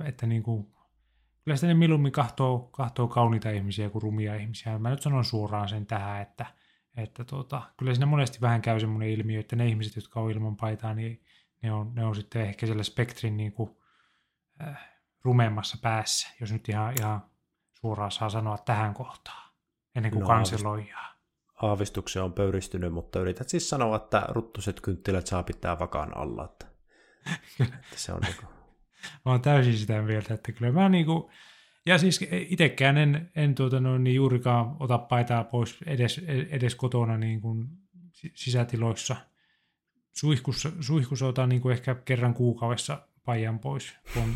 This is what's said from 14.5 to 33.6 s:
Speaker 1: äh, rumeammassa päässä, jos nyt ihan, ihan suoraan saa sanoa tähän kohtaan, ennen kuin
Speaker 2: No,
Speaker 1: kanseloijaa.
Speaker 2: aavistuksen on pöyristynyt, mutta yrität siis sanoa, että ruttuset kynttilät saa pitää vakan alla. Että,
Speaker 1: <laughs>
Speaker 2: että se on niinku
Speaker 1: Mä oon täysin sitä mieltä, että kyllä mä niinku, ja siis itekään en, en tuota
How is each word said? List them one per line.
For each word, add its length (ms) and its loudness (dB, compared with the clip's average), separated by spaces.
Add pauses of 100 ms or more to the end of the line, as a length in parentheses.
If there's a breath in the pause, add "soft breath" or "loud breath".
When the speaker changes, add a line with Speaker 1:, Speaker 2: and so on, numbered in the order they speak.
Speaker 1:
äh, 260 -14 (340 loud breath)
rumeammassa 600 2
päässä, 460 -2 (120)
jos 120 -6
nyt 160 -6
ihan, 320 -2
ihan 200 -2 (600)
suoraan 300 -4
saa 200 -4
sanoa 280 -4
tähän 360 0
kohtaan, 560 -16 (440)
ennen 180 0
kuin 80 0
Speaker 2:
No, 60 0
Speaker 1:
kanseloijaa. 880 0 (480)
Speaker 2:
aavistuksen 600 0
on 100 -2
pöyristynyt, 600 0
mutta 280 -4
yrität 280 -4
siis 220 -2
sanoa, 260 2
että 320 0
ruttuset 520 -6
kynttilät 460 -2
saa 160 -2
pitää 360 -4
vakan 380 -4
alla. 280 -6
Että, 220 -18 (600 loud breath)
Speaker 1:
<laughs> 380 -4
Speaker 2:
että 320 -8
se 160 -8
on 80 -4
niinku 240 -4 (800 loud breath)
Speaker 1:
Mä 80 2
oon 80 4
täysin 380 6
sitä 240 0
mieltä, 320 -2
että 180 -8
kyllä 200 0
mä 160 6
niinku, 420 4 (560 loud breath)
ja 120 6
siis 220 4 (120)
itekään 640 4
en, 380 2
en 180 4
tuota 260 2